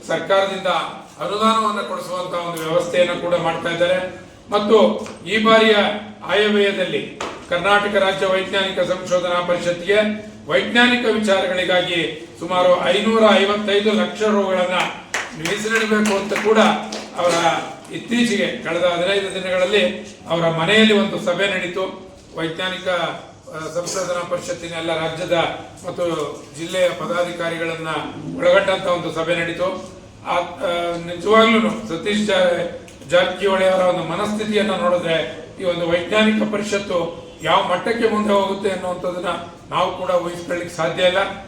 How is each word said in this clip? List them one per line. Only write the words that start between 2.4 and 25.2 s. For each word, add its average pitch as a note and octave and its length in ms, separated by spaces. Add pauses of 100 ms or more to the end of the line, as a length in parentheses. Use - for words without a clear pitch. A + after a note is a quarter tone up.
ಒಂದು D#3+ 140
ವ್ಯವಸ್ಥೆಯನ್ನು F3 580
ಕೂಡ F3 140
ಮಾಡ್ತಾ E3 340
ಇದ್ದಾರೆ. F3+ 640 (180)
ಮತ್ತು G#3 580 (200)
ಈ G#3+ 160
ಬಾರಿಯ A3 320 (480)
ಆಯವ್ಯಯದಲ್ಲಿ G3 1000 (280)
ಕರ್ನಾಟಕ G3+ 460
ರಾಜ್ಯ F#3+ 300
ವೈಜ್ಞಾನಿಕ F#3+ 540
ಸಂಶೋಧನಾ F3+ 680
ಪರಿಷತ್ಗೆ F3 500 (520)
ವೈಜ್ಞಾನಿಕ A3+ 640
ವಿಚಾರಗಳಿಗಾಗಿ F#3 1160 (100)
ಸುಮಾರು F3+ 460
ಐನೂರ A3 380 (140)
ಐವತ್ತೈದು G3+ 540
ಲಕ್ಷ G#3 300
ರೂಗಳನ್ನ F#3+ 520 (640)
ಮೀಸಲಿಡಬೇಕು G#3+ 800
ಅಂತ - 160
ಕೂಡ G#3+ 240 (600)
ಅವರ F3 160 (600)
ಇತ್ತೀಚೆಗೆ G#3 680
ಕಳೆದ E3 200
ಹದಿನೈದು F#3 500
ದಿನಗಳಲ್ಲಿ F#3 720
ಅವರ E3 460
ಮನೆಯಲ್ಲಿ G3+ 500
ಒಂದು F3+ 200
ಸಭೆ F3+ 280
ನಡೀತು. F#3 680 (200)
ವೈಜ್ಞಾನಿಕ, F3+ 520
ಆ, F3 720 (160)
ಸಂಶೋಧನಾ F3 540
ಪರಿಷತ್ತಿನ E3+ 440
ಎಲ್ಲ E3 240
ರಾಜ್ಯದ D#3+ 360 (540)